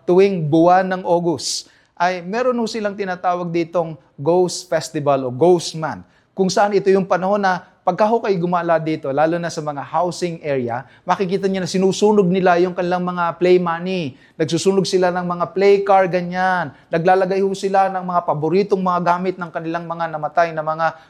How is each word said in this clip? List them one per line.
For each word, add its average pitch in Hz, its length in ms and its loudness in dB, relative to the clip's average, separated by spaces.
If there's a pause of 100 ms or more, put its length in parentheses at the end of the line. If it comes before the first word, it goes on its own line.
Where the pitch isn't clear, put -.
tuwing 185 400 4
buwan 175 480 4
ng 185 80 -6
August, 170 720 -4 (240)
ay 180 240 -2
meron 240 320 -2
ho 226 160 -4
silang 208 240 -6
tinatawag 180 560 -4
ditong 165 480 -4 (160)
Ghost 175 560 0
Festival 143 560 -2
o 123 80 -6
Ghost 165 400 2
Month, 139 320 -8 (320)
kung 190 80 2
saan 208 240 2
ito 196 160 2
yung 190 180 4
panahon 190 380 0
na 185 240 -2 (140)
pagka - 280 0
ho 233 140 0
kayo 208 180 0
gumala 170 400 0
dito, 151 320 -4
lalo 160 240 2
na 170 160 -6
sa 165 80 -8
mga 147 240 -8
housing 165 600 -4
area, 127 420 -4 (180)
makikita 180 440 -2
niyo 190 160 -2
na 156 40 -4
sinusunog 190 600 2
nila 180 320 2
yung 180 120 0
kanilang 180 300 -2
mga 175 380 -4
play 180 200 6
money. 175 560 -4 (200)
Nagsusunog 175 500 0
sila 180 240 2
ng 180 160 -4
mga 175 260 -4
play 196 320 4
car, 190 220 4
ganyan. 180 680 -2 (200)
Naglalagay 185 520 2
ho 196 80 0
sila 190 400 0
ng 180 120 -6
mga 180 240 -2
paboritong 180 520 0
mga 180 200 0
gamit 180 400 -2
ng 170 100 -10
kanilang 170 380 -6
mga 170 240 -6
namatay 156 420 0
na 156 80 -4
mga 160 240 -2 (240)